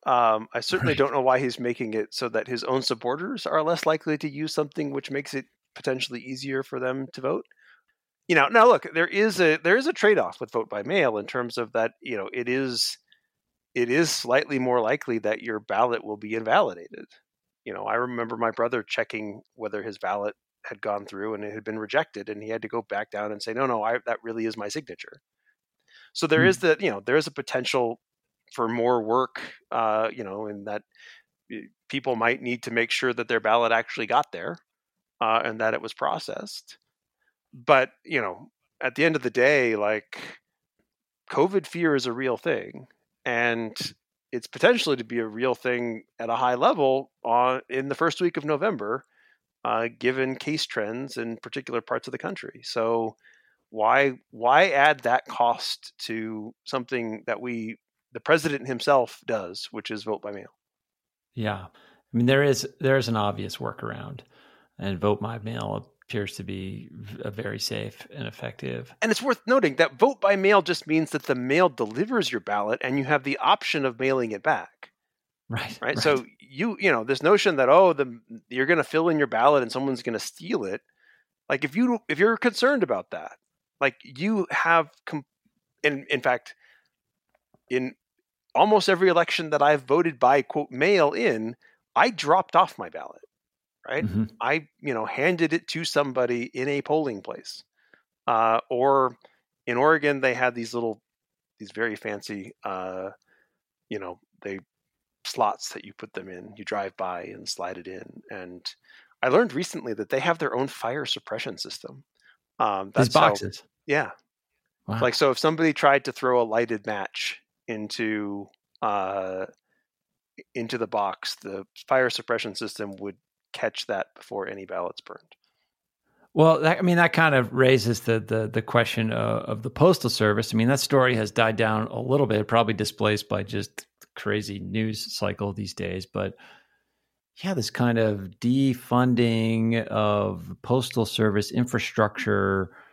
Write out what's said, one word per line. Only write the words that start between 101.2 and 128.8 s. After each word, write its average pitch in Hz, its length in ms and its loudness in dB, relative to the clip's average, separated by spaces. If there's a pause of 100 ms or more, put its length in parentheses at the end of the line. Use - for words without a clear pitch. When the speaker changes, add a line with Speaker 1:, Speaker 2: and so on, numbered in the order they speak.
Speaker 1:
these 104 140 -16
very 110 240 -4
fancy, 101 580 -8 (120)
uh, 92 460 -8 (760)
you 104 120 -8
know, 90 200 -12 (220)
they, 98 180 -8 (640)
slots - 480 -2
that - 100 -14
you 107 80 -16
put - 220 -18
them 95 160 -12
in. 92 260 -16
You 107 80 -18
drive 98 320 -6
by 90 280 -6
and - 260 -12
slide 90 280 -8
it 87 100 -16
in. - 340 -16 (100)
And 90 340 -14 (560)
I 123 60 2
learned 190 240 4
recently 151 440 -6
that 104 120 -6
they 131 140 0
have 170 160 0
their 151 180 -4
own 131 120 0
fire 131 380 -6
suppression 107 520 -6
system. - 480 -14 (540)
Um, 101 360 -2
Speaker 2:
These 123 140 4
Speaker 1:
that's - 60 0
how 156 120 8
Speaker 2:
boxes? 101 360 -4 (220)
Speaker 1:
Yeah. 143 260 0 (760)
Speaker 2:
Wow. 107 140 -4
Speaker 1:
Like, 123 140 4
so 143 160 6
if 123 60 -2
somebody 160 360 2
tried 139 320 4
to 131 80 -6
throw 127 280 2
a 117 60 2
lighted 113 380 0
match - 560 -8 (260)
into, 107 800 -6 (340)
uh, 95 640 -2 (1080)
into 120 220 -4
the 113 100 -2
box, 98 560 -4
the 98 220 -10 (240)
fire 131 200 4
suppression 113 460 -4
system 101 460 -8
would 98 160 -10 (340)
catch - 360 -6
that 101 280 -4
before 101 320 -10
any 98 180 -12
ballots 87 360 -8
burned. - 340 -20 (960)
Speaker 2:
Well, 160 280 6
that, 160 160 4
I - 60 -6
mean, 175 140 4
that 170 140 6
kind 160 240 4
of 123 160 2
raises 123 500 4
the, 113 200 0
the, 110 260 -2
the 113 140 -2
question 113 500 0